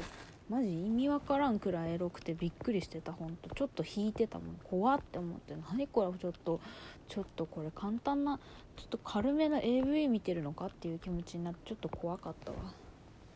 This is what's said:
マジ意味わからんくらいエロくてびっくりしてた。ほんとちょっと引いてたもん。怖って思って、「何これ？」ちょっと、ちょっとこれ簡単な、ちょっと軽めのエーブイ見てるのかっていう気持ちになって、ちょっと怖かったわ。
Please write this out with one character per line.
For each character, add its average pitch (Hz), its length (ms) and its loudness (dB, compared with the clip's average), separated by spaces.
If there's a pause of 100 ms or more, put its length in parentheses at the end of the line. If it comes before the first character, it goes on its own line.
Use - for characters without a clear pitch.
(480)
マ 247 140 2
ジ 214 80 2
意 170 180 0
味 247 220 4
わ 294 100 4
か 277 160 2
ら 277 140 6
ん 208 80 4
く 202 120 0
ら 165 160 2
い 165 60 0
エ 170 60 0
ロ 180 100 2
く - 140 -8
て 165 100 -2
び 165 160 0
っ - 20 2
く - 220 -2
り 196 80 4
し - 60 -4
て 165 160 -10
た。 165 100 -6
ほ 170 140 -6
ん 165 100 -6
と - 180 -10
ち - 60 -4
ょ 277 60 4
っ - 80 -2
と 156 100 0
引 208 220 0
い 214 80 2
て 226 120 4
た - 120 -8
も 165 120 -8
ん。 170 140 -8
怖 214 300 4
っ 285 80 2
て - 160 -8
思 170 180 -4
っ - 20 -10
て、 - 160 -10 (140)
「何 269 180 0
こ 196 240 4
れ？」 185 80 -4
ち - 60 -8
ょ 180 60 0
っ - 20 -6 (140)
と、 170 140 2 (480)
ち - 100 -4
ょ - 20 0
っ 190 40 -2 (120)
と 165 80 0
こ 160 160 -8
れ 156 140 -4
簡 214 240 -2
単 285 260 2
な、 285 160 0 (360)
ち - 80 -14
ょ - 20 -
っ - 20 -18
と - 160 -4
軽 247 300 2
め 311 160 6
の 302 80 4
エ 247 240 4
ー - 20 4
ブ 285 140 4
イ 302 100 4
見 220 140 4
て 185 100 0
る 170 100 0
の 147 120 -2
か 180 140 -4
っ - 20 -4
て - 180 -8
い 165 60 -2
う 165 40 -4
気 185 120 -6
持 175 140 0
ち - 120 -10
に 170 80 -2
な 170 60 -2
っ 175 40 -4
て、 - 120 -14
ち - 60 -6
ょ - 20 -2
っ - 20 -8
と - 140 -4
怖 170 260 -2
か - 140 -8
っ 160 120 -6
た - 100 -8
わ。 - 40 -6 (800)